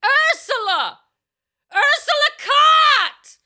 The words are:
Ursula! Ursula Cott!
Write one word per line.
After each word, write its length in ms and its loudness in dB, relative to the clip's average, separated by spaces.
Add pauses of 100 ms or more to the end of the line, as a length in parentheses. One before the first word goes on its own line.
Ursula! 960 -2 (720)
Ursula 640 0
Cott! 1080 0